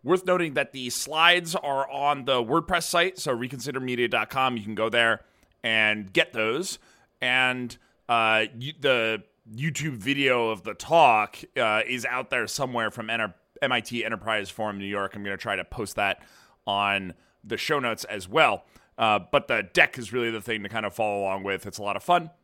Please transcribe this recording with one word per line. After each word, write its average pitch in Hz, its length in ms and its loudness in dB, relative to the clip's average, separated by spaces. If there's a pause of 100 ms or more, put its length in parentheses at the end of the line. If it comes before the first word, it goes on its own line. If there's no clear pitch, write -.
worth 180 200 2
noting 180 300 0
that 139 180 -2
the 127 160 -10
slides 165 680 2
are 135 340 -2
on 139 360 0
the 127 160 2
WordPress 160 420 0
site, 175 340 0
so 147 140 -2
reconsider 127 480 -6
media 123 260 0
dot 107 240 2
com. 131 260 0
You 107 60 -6
can 104 140 -8
go 110 120 0
there 113 360 4 (400)
and 107 480 2
get - 200 2
those. 117 460 -2 (420)
And, 127 560 0 (320)
uh, 110 380 4 (120)
you, 135 220 -10
the 113 420 2 (320)
YouTube 143 420 -4
video 123 540 2
of 98 120 -6
the 104 120 -8
talk, 127 640 4 (180)
uh, 110 300 2
is 123 180 -4
out 127 260 -6
there 120 160 -2
somewhere 120 440 -2
from 110 200 -10
Enter-, 110 240 -2 (260)
M 131 120 0
I 123 80 2
T 117 240 -6
Enterprise 107 440 -2
Forum 104 300 -6
New 98 80 -8
York. 98 300 -4
I'm 104 80 -12
gonna 98 120 -6
try 101 200 -4
to 90 80 -4
post - 320 -10
that 101 260 -2 (440)
on 101 480 0 (300)
the 104 120 -6
show 151 220 -2
notes 120 260 -4
as 95 240 -10
well. 120 360 2 (340)
Uh, 107 200 4
but 117 300 0
the 113 140 0 (100)
deck - 240 4
is 113 160 -12
really 117 180 -2
the 110 120 -6
thing 110 200 -6
to 101 60 -8
kind 110 160 -6
of 98 80 -4
follow 104 280 -2
along 98 220 -4
with. 98 240 -4
It's 98 120 -12
a 104 40 -10
lot 101 140 -4
of 98 60 -8
fun. 175 280 0 (140)